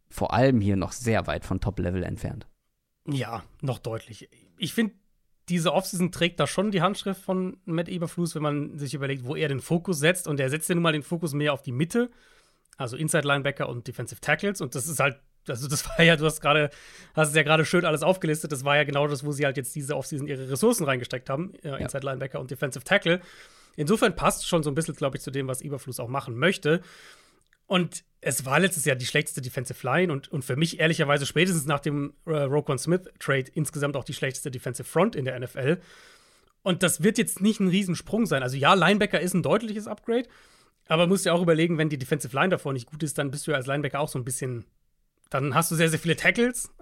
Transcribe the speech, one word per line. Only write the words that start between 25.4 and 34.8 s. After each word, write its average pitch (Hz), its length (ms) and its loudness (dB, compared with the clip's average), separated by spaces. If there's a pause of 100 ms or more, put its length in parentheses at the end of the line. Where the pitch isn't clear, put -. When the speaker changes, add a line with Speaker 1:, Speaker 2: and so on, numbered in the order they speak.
Speaker 2:
was 127 140 -6
Eberflus 135 380 -10
auch 117 80 -6
machen 127 300 -6
möchte. 165 440 2 (840)
Und 180 360 -2 (180)
es 139 240 -4
war 139 140 2
letztes 185 260 2
Jahr 139 100 4
die 123 120 -6
schlechteste 151 340 -2
Defensive 123 440 -8
Line 160 280 2
und, 139 180 -6
und 139 140 -4
für 127 100 -2
mich 165 240 -2
ehrlicherweise 151 460 2
spätestens 160 400 0
nach 143 140 0
dem, 143 340 -2 (140)
äh, 165 80 -4
Roquan 143 420 0
Smith-Trade 156 680 -2 (100)
insgesamt 147 420 -2
auch 123 60 -6
die 139 100 -10
schlechteste 131 380 -6
Defensive 123 360 -8